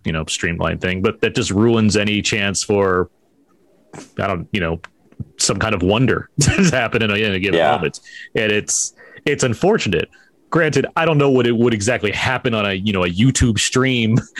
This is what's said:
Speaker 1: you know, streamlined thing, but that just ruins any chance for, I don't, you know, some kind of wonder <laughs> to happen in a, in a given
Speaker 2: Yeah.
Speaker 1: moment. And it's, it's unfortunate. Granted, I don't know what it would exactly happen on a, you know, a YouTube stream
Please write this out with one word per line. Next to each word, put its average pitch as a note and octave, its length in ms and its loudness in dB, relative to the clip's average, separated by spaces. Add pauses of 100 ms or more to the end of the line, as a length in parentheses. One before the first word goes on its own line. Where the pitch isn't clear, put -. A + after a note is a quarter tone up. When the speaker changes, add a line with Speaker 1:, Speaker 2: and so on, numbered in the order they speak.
Speaker 1:
you F2+ 80 -4
know, D#2+ 140 -4
streamlined E2+ 560 -4
thing, F#2 220 -4
but G#2+ 180 -2
that A2 140 -2
just A2 160 -2
ruins A2 440 4
any G#2 280 0
chance G2+ 400 -2
for, F#2+ 460 0 (1080)
I G2 100 -2
don't, F2 240 -6
you G#2 80 -2
know, E2 220 -4 (560)
some - 220 -2
kind A2 160 0
of F2+ 80 -2
wonder G#2 520 2
<laughs> D3 60 0
to - 80 2 (220)
happen A#2+ 320 0
in G#2 80 0
a, G2+ 40 0
in G#2+ 180 0
a F#2 60 -2
given F2+ 200 2
Speaker 2:
Yeah. D2+ 160 4
Speaker 1:
moment. D2 240 -4 (340)
And A2 180 0
it's, - 420 -4 (320)
it's C#3+ 180 0
unfortunate. C3 680 0 (400)
Granted, D#3 460 0
I E3 100 0
don't D#3 140 2
know C#3 100 4
what B2+ 160 4
it A#2+ 100 2
would A#2 180 2
exactly G#2 380 0
happen B2 440 -2
on G#2 100 0
a, G2 80 -2
you G2 180 -2
know, F#2 120 0
a F2 60 0
YouTube A2+ 500 2
stream B2+ 580 0 (220)